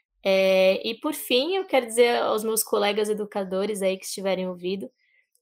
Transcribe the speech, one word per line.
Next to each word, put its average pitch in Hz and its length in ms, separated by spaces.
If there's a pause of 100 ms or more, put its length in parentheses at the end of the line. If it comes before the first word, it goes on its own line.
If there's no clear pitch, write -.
(240)
É, 190 580
e, 226 120
por 302 180
fim, 294 440
eu - 100
quero 262 180
dizer 240 380
aos 214 200
meus 220 220
colegas 208 460
educadores 202 720
aí 190 160
que - 80
estiverem 185 420
ouvindo, 185 420 (520)